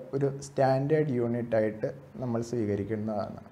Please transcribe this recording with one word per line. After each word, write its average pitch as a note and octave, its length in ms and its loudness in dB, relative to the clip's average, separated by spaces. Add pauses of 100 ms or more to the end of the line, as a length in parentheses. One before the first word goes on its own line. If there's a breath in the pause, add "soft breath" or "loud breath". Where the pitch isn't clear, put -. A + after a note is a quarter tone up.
(140)
ഒരു C#3 140 2 (140)
സ്റ്റാൻഡേർഡ് C3+ 760 2
യൂണിറ്റായിട്ട് A#2 680 2 (280)
നമ്മൾ A#2 260 -2
സ്വീകരിക്കുന്നതാണ്. G#2+ 1000 -2 (100)